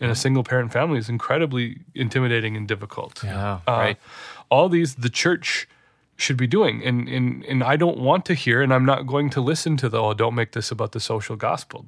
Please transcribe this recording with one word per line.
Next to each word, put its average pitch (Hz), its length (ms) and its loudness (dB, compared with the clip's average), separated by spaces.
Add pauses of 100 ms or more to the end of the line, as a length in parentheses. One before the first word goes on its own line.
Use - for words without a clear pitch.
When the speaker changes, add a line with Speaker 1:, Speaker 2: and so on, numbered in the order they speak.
Speaker 1:
in 127 60 -2
a 117 40 2
Speaker 2:
Yeah. 110 40 0
Speaker 1:
single 131 300 2
parent 123 280 0
family 139 260 0
is 110 100 -6
incredibly 123 680 -2 (160)
intimidating 117 640 0
and 104 120 -6
difficult. - 560 -8
Speaker 3:
Yeah. 101 60 -4 (360)
Speaker 2:
Yeah, 123 80 2
Speaker 1:
Uh, 113 40 2
Speaker 2:
right. 107 180 2 (540)
Speaker 1:
all 151 180 6
these, 170 280 2
the 120 140 -2
church - 560 -2 (500)
should 135 200 -2
be 123 100 0
doing. 120 380 2
And, 123 240 0
and, 127 380 -2
and 127 180 0
I 131 100 4
don't 160 240 2
want 151 280 2
to 180 80 0
hear, 123 280 2
and 131 100 4
I'm 127 120 4
not 135 200 4
going 143 260 0
to 139 100 -2
listen 156 380 0
to 127 100 0
the, 113 120 -2
"Oh, 107 140 2
don't 117 220 0
make 117 160 -2
this - 180 -4
about 107 220 -4
the 113 80 -6
social 113 340 -4
gospel." - 540 -4